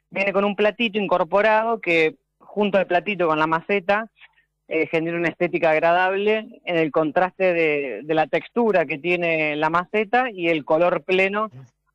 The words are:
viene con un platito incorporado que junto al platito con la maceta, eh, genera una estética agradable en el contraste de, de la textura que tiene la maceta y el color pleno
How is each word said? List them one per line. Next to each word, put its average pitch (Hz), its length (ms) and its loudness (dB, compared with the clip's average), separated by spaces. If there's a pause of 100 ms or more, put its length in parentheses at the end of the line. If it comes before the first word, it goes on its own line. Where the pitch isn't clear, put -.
(100)
viene 196 220 -2
con 196 120 0
un 202 120 -2
platito 214 420 0
incorporado 208 800 2
que 160 360 2 (220)
junto 202 400 0
al 180 80 2
platito 175 400 0
con 156 120 2
la 156 80 2
maceta, 202 640 -2 (580)
eh, 160 180 -2
genera 165 300 -2
una 170 120 -2
estética 165 420 0
agradable 190 920 0
en 175 120 -4
el 160 160 0
contraste 180 600 0
de, 143 500 -2
de 156 100 -4
la 156 120 2
textura 190 580 0
que 147 140 -6
tiene 165 580 -2
la 156 140 0
maceta 214 600 -2
y 180 180 -4
el 160 180 0
color 170 380 2
pleno 196 460 0 (440)